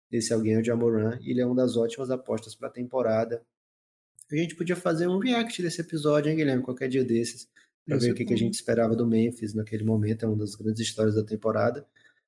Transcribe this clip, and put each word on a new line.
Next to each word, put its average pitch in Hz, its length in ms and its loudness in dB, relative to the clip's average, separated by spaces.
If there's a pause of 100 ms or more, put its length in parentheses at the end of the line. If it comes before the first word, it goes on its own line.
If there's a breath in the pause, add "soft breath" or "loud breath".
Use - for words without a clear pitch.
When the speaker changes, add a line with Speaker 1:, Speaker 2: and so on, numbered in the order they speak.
(120)
Speaker 1:
esse 117 220 0
alguém 110 220 2
é 113 40 4
o 113 60 2
Ja 117 100 0
Morant, 117 460 0
e 139 100 -6
ele 123 80 0
é 123 60 2
uma 123 100 0
das 127 220 2
ótimas 117 340 -2
apostas 113 440 -6
pra 120 140 -12
temporada." 117 720 -2 (880)
A 147 60 -6
gente 165 180 -2
podia 175 220 -2
fazer 170 320 0
um 180 100 2
react 233 440 -2
desse 165 180 -4
episódio, 151 500 2
hein, 156 60 2
Guilherme? 135 260 2
Qualquer 127 280 -4
dia 131 160 2
desses, 117 420 -2 (380 soft breath)
pra 147 120 0
ver 120 140 2
o - 40 0
que 120 100 -4
que 127 80 0
a - 20 4
Speaker 2:
Exatamente. 110 40 4
Speaker 1:
gente - 160 2
esperava 113 400 2
do 117 120 2
Memphis 113 460 0
naquele 107 300 -4
momento, 110 400 0
é 113 40 2
uma 107 100 0
das 104 180 -4
grandes 110 260 -2
histórias 110 340 2
da 107 80 2
temporada. 110 640 -2 (420 soft breath)